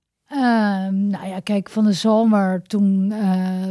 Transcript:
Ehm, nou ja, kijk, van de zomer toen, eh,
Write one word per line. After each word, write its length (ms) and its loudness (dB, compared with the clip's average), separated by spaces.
Ehm, 800 0
nou 220 -6
ja, 120 -8
kijk, 300 -4
van 140 0
de 80 4
zomer 720 2
toen, 500 0
eh, 580 -2